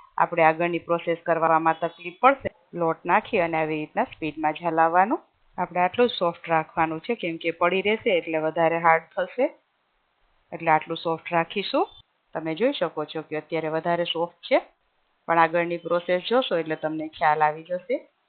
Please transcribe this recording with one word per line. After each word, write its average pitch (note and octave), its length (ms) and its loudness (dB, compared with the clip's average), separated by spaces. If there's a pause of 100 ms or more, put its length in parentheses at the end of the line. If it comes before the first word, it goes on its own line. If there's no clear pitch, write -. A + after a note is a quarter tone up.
(220)
આપણે E3 240 4
આગળની E3 420 2
પ્રોસેસ E3+ 400 -2
કરવામાં D#3+ 540 2
તકલીફ F3 420 -8
પડશે. C4+ 260 4 (320)
લોટ D#3+ 300 -2
નાખી F#3+ 340 2
અને E3 140 -2
આવી D#3 220 -2
રીતના G3 320 -4
સ્પીડમાં D#3 440 -4
જ E3+ 120 -12
હલાવવાનું. E3+ 520 2 (400)
આપણે F3 220 -2
આટલું A#3 260 2
જ - 120 -10
સોફ્ટ E3+ 340 -4
રાખવાનું D#3+ 500 -2
છે, - 160 -4
કેમ E3 220 -6
કે E3 180 -4
પડી F#3 280 2
રહેશે A3 280 0
એટલે D#3+ 300 -2
વધારે E3 400 2
હાર્ડ E3 260 4
થશે, B3 360 -2 (1000)
એટલે E3 260 2
આટલું E3 280 -6
સોફ્ટ E3 320 -4
રાખીશું. G3+ 500 -2 (460)
તમે D#3+ 260 -6
જોઈ C4+ 220 0
શકો D#3 320 -4
છો D#3+ 160 -8
કે D3+ 140 -6
અત્યારે D#3+ 340 -4
વધારે E3+ 280 -2 (100)
સોફ્ટ E3+ 340 -6
છે, D4 160 2 (640)
પણ E3 180 6
આગળની E3+ 420 -2
પ્રોસેસ F3 460 -2
જોશો G#3 300 0
એટલે D#3+ 200 -6
તમને D#3 340 -6
ખ્યાલ D3+ 320 4
આવી D#3+ 220 -8
જશે F#3 240 -4 (320)